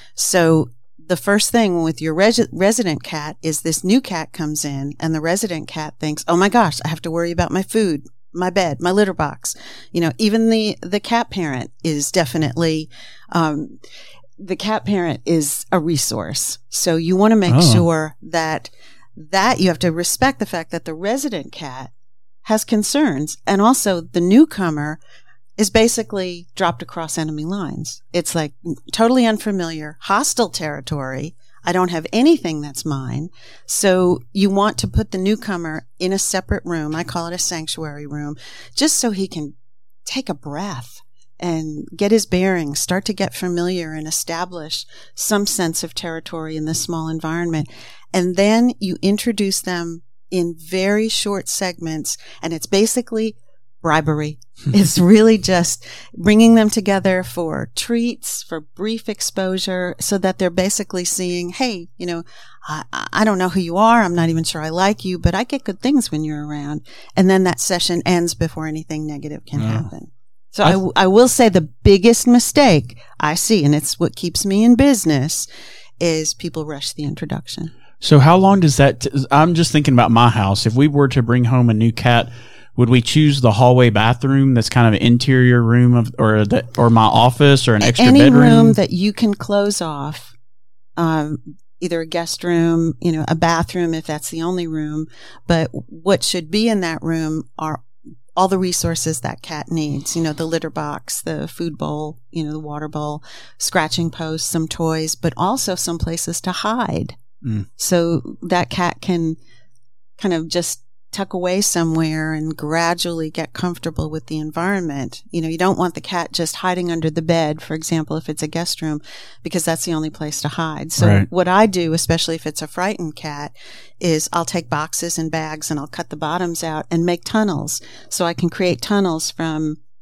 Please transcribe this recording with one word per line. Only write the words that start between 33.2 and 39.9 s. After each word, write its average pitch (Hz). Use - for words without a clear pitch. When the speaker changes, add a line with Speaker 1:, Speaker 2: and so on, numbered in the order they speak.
Speaker 1:
So 185
you 202
want 196
to 202
put 214
the -
newcomer 185
in 185
a 196
separate -
room. 156
I 170
call 170
it 170
a 175
sanctuary 156
room, 147
just -
so 233
he 190
can 147